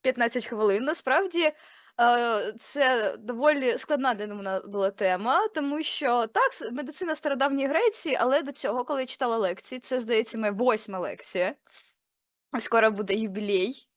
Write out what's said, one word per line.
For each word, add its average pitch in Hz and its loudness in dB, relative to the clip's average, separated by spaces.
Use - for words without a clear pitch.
п'ятнадцять 247 0
хвилин. 214 2
Насправді, 320 0
е, 233 2
це 254 2
доволі 254 2
складна 269 0
для 208 -6
мене 196 -4
була 202 -2
тема, 214 2
тому 294 -4
що, 240 0
так, 494 2
с-, - -10
медицина 302 -6
стародавньої 277 0
Греції, 339 2
але 269 4
до 269 -8
цього, 247 -2
коли 277 -2
я 254 -4
читала 233 -2
лекції, 202 -2
це, 254 -4
здається, 226 0
моя 214 0
восьма 214 0
лекція. 180 -4
Скоро 220 4
буде 202 -4
ювілей. 208 -2